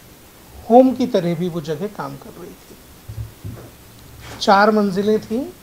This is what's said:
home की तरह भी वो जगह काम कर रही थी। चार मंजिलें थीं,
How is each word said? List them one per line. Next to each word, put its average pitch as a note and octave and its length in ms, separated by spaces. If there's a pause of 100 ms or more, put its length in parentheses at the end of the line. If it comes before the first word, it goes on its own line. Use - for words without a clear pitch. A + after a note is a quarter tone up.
(720)
home B3+ 240
की A#3+ 120
तरह F3 280
भी F3 140
वो E3 120
जगह D#3 260
काम C#3+ 300
कर G#3+ 140
रही F3 200
थी। - 260 (1600)
चार G#3 300
मंजिलें G#3 500
थीं, A#3+ 260 (160)